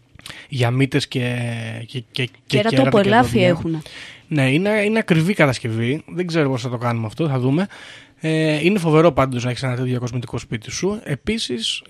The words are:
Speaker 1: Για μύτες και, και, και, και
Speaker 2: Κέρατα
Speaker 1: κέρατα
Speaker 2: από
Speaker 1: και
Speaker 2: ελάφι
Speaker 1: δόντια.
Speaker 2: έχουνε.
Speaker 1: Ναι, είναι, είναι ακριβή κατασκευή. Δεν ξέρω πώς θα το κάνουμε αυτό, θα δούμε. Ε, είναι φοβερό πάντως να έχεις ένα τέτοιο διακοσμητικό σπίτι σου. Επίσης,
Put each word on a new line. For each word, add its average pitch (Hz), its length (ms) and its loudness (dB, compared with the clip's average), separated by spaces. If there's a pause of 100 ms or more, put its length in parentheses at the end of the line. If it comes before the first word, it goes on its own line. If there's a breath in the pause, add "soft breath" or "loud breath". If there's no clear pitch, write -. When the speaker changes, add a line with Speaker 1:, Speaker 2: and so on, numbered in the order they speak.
(480 loud breath)
Speaker 1:
Για 120 220 0
μύτες 131 380 0
και, 123 280 -4 (500)
και, 127 140 -10 (100)
και, 127 140 -6
και 120 60 -8 (160)
Speaker 2:
Κέρατα 208 220 0
Speaker 1:
κέρατα 262 200 2
Speaker 2:
από 214 120 4
Speaker 1:
και 196 80 4
Speaker 2:
ελάφι 233 240 4
Speaker 1:
δόντια. 185 160 4
Speaker 2:
έχουνε. 165 340 -2 (460 loud breath)
Speaker 1:
Ναι, 135 240 2
είναι, 190 180 2
είναι 214 280 2
ακριβή 185 360 2
κατασκευή. 123 720 0
Δεν 175 200 -6
ξέρω 160 240 2
πώς 123 120 -2
θα 131 60 -4
το 120 100 -6
κάνουμε 117 280 -2
αυτό, 151 220 -2
θα 131 100 0
δούμε. 139 280 2 (540 loud breath)
Ε, 156 440 0
είναι 202 140 4
φοβερό 160 340 6
πάντως 131 320 0
να 127 60 0
έχεις 120 120 -6
ένα 131 120 -2
τέτοιο 127 160 -4
διακοσμητικό 123 480 -4
σπίτι 117 320 -8
σου. 208 340 -4
Επίσης, 220 840 -4